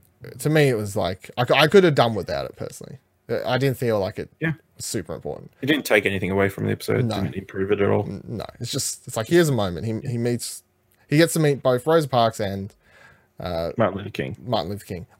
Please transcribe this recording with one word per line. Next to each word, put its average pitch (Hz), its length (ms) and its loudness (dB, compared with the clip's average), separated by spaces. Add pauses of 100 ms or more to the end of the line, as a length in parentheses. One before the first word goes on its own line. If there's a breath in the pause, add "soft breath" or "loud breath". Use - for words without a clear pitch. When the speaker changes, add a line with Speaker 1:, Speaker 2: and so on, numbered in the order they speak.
(400)
Speaker 1:
to 151 100 0
me, 151 180 6
it 123 80 2
was 104 200 -4
like, 92 400 -4
I 123 100 0
c-, 151 80 4
I 147 140 6
could 190 160 8
have 156 100 4
done 120 200 4
without 78 320 -4
it, - 100 -14
personally. - 420 -12 (300)
I, 120 260 -2
I 127 40 2
didn't 131 200 2
feel 113 220 0
like 95 180 -4
it 85 100 -8 (120)
Speaker 2:
Yeah. 160 120 0 (240)
Speaker 1:
was - 100 -14
super 85 280 -6
important. - 380 -10 (100)
Speaker 2:
It 131 40 -4
didn't 143 180 2
take 104 220 4
anything 98 260 -2
away 98 160 2
from 104 180 -4
the 104 60 0
episode. 110 320 -2
Speaker 1:
No. 104 180 -2
Speaker 2:
Didn't - 140 -4
improve 98 360 -6
it 101 80 0
at 101 80 2
all. 101 180 2
Speaker 1:
N-, 98 200 -10
no, 107 180 -8 (160)
it's 117 120 -8
just, - 340 -6
it's 135 100 -12
like, 113 120 -4
here's 170 200 6
a 139 40 2
moment. 98 340 -2
He, 110 140 -4 (100)
he 120 80 -4
meets, 120 460 -4 (440)
he 147 80 2
gets 160 180 6
to 170 60 0
meet 147 220 2
both 127 240 2
Rosa 160 220 4
Parks 113 320 2
and 98 340 -6 (680 soft breath)
uh, 85 360 -4
Speaker 2:
Martin 98 220 0
Luther 104 120 -10
King. - 340 -8
Speaker 1:
Martin 98 260 -4
Luther 101 140 -10
King. 87 220 -12 (140)